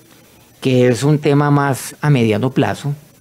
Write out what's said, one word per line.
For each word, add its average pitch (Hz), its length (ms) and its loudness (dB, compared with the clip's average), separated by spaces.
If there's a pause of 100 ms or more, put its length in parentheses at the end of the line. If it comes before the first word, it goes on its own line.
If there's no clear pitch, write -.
(600)
que 127 280 2
es 117 140 0
un 147 160 2
tema 147 320 0
más 143 500 -2
a 151 80 -2
mediano 117 420 0
plazo, 127 440 -2 (260)